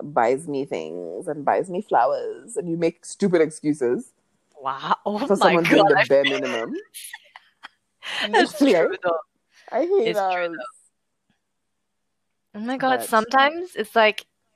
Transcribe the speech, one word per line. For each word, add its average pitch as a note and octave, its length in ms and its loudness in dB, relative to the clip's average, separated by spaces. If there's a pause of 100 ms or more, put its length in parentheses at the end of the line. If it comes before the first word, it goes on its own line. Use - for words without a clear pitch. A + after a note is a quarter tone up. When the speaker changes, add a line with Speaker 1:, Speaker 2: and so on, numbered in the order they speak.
Speaker 1:
buys C3+ 440 0
me C#3 180 -4
things F2 640 -8
and D3 160 -8
buys C3 280 0
me G3+ 100 -6
flowers, B2+ 760 -2
and F3+ 120 -6
you E3 80 -4
make E3+ 280 -4
stupid F3+ 360 0
excuses D3 720 -2 (480)
Speaker 2:
Wow. C3+ 440 -4
Oh G#3 200 -2
Speaker 1:
for G#3+ 100 2
Speaker 2:
my - 20 -
Speaker 1:
someone E3+ 260 4
doing G3 240 4
Speaker 2:
God, - 20 4
Speaker 1:
the C#3+ 80 4
Speaker 2:
I G#3 80 4
Speaker 1:
bare C4+ 200 4
Speaker 2:
feel C#3 140 0
Speaker 1:
minimum. F#3+ 360 -6 (1500)
Speaker 2:
<laughs> - 0 -
That's - 400 2
Speaker 1:
<laughs> - 0 -
Like, C4+ 140 6
Speaker 2:
true, E3+ 260 2
though. F3 160 0 (540)
Speaker 1:
I A3+ 140 0
hate F#4+ 240 2
Speaker 2:
It's G#3 100 -2
true, F#3 260 0
Speaker 1:
us. E3+ 60 -6
Speaker 2:
though. D#3+ 240 -12 (1800)
Oh G#3 60 -12
my B3 160 -4
God, C4 240 0
Speaker 1:
But G#3+ 60 -8
Speaker 2:
sometimes C4+ 680 2
it's - 200 -8
like, G#3+ 300 4 (300)